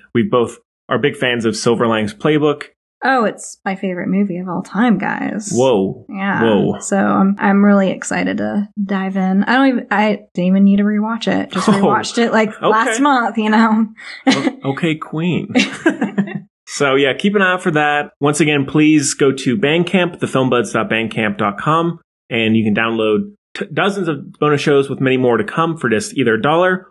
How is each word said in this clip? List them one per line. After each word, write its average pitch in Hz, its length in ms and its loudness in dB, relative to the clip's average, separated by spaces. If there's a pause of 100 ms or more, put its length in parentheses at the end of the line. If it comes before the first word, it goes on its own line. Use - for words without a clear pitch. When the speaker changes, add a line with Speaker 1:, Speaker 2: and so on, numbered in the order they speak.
(140)
Speaker 1:
we 117 100 2
both 117 340 0 (320)
are 127 80 0
big 113 180 -2
fans 123 300 -2
of 104 100 -2
Silver 117 300 0
Linings 107 260 0
Playbook. 147 520 0 (380)
Speaker 2:
Oh, 254 220 0
it's - 400 -8
my 196 120 -4
favorite 185 320 -6
movie 190 280 0
of 180 140 -8
all 175 100 -6
time, 226 380 0
guys. - 560 -6
Speaker 1:
Whoa. 113 560 2
Speaker 2:
Yeah. - 340 -4
Speaker 1:
Whoa. 104 360 2
Speaker 2:
So - 180 -2
I'm, 196 400 2
I'm 202 260 2
really 202 260 4
excited - 460 -4
to 208 320 -4 (160)
dive 190 320 -4
in. 190 280 0
I 233 100 0
don't 269 140 4
even, 240 220 0
I 208 280 0 (160)
didn't 180 140 0
even 196 160 4
need 196 140 6
to 202 60 2
rewatch 214 440 -2
it. 190 220 -2
Just 180 180 -4
Speaker 1:
<laughs> - 20 6
Oh, - 20 6
Speaker 2:
rewatched 202 460 0
it, 233 120 2
like, 220 200 2
Speaker 1:
okay. - 160 -6
Speaker 2:
last 220 340 2
month, 247 380 2
you 214 100 0
know? 220 380 4 (220)
<laughs> - 180 -12
Speaker 1:
O-, 135 460 0
okay, 156 240 -2
queen. 156 580 -4
<laughs> - 880 -2 (260)
So, 139 260 0
yeah, 135 220 2
keep 202 160 0
an 208 60 2
eye 185 140 2
out 180 80 -4
for 185 80 -2
that. 147 400 0 (100)
Once 147 200 2
again, 147 260 2
please 151 480 2
go 135 180 2
to 135 240 -2
Bandcamp, 170 640 0
the 127 60 -2
filmbuds 123 480 0
dot 110 160 -2
bandcamp 110 480 -2
dot 101 180 -2
com, 170 420 0 (300)
and 113 260 0
you 113 80 2
can 107 120 0
download 110 580 0 (220)
t-, - 180 -8
dozens 190 340 -2
of 143 320 -6
bonus 147 220 2
shows 139 300 2
with 131 100 -6
many 131 160 2
more 123 220 2
to 104 60 -2
come 165 340 -2
for 127 100 -2
just 107 300 -2
either 117 160 2
a 110 80 -2
dollar 180 480 0